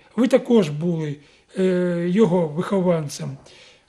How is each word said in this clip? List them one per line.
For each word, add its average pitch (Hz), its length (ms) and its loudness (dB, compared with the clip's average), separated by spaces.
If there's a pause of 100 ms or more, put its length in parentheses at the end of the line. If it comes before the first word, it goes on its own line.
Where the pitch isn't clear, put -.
(160)
Ви 247 120 2
також 226 400 4
були, 156 480 -4 (420)
е, 180 500 0
його 180 400 2
вихованцем. 160 880 -2 (520)